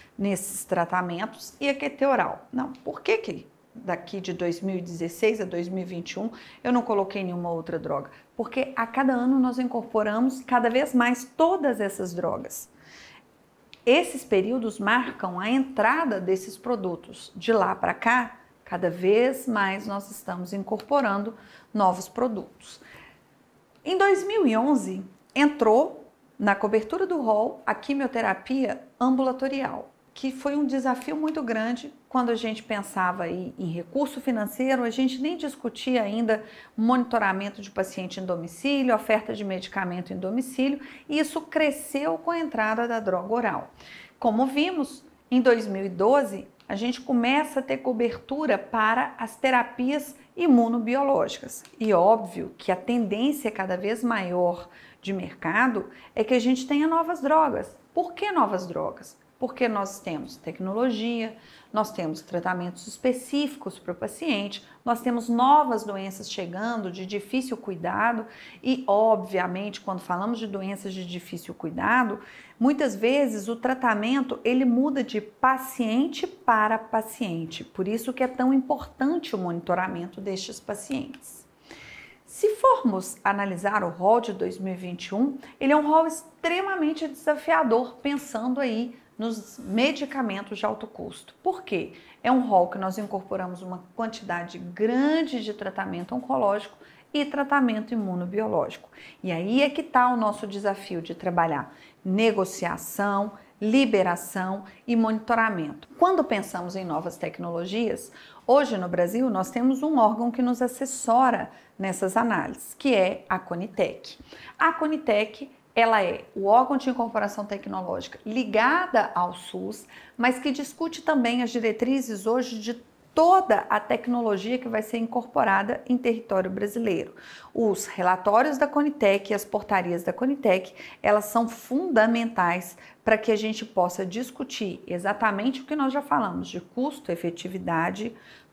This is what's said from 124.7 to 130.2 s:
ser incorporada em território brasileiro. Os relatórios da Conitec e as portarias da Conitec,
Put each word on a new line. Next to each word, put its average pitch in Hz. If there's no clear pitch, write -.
ser 214
incorporada 226
em 247
território 226
brasileiro. 208
Os 214
relatórios 202
da 285
Conitec 226
e -
as 202
portarias 180
da 185
Conitec, 226